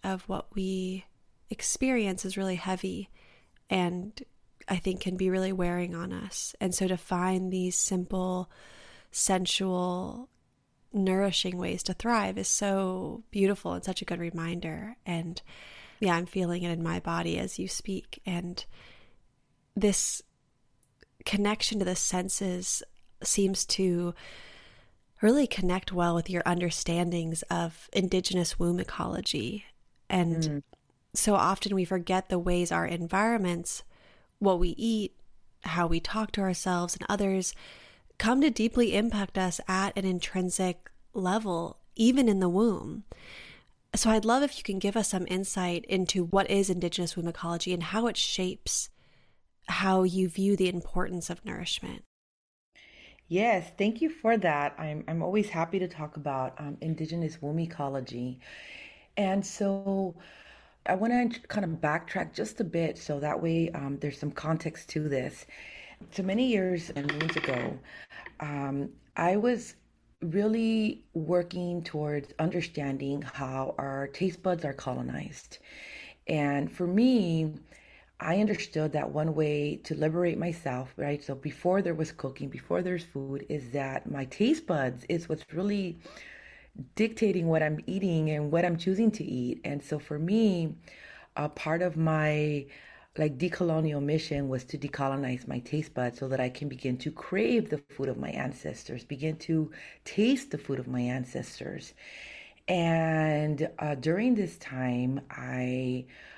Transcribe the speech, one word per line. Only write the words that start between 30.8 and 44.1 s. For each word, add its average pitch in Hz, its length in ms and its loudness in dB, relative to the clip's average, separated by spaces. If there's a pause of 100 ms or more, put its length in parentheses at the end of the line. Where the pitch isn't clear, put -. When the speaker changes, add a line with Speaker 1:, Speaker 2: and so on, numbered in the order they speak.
Speaker 1:
so 208 200 4
often 190 400 2
we 185 100 2
forget 185 440 0
the 180 100 0
ways 175 340 2
our 170 140 2
environments, 175 960 0 (560)
what 190 220 6
we 175 100 6
eat, 214 440 0 (500)
how 170 220 2
we 165 140 4
talk 214 320 -2
to 208 80 -2
ourselves 180 540 0
and - 140 -10
others, 190 460 0 (640)
come 247 220 4
to 294 100 8
deeply 226 460 4
impact 208 420 0
us 180 300 0
at 190 280 2
an 196 80 -2
intrinsic 180 840 0 (240)
level, 185 640 0 (180)
even 247 320 6
in 196 120 6
the 180 80 4
womb. 196 560 2 (880)
So 220 160 4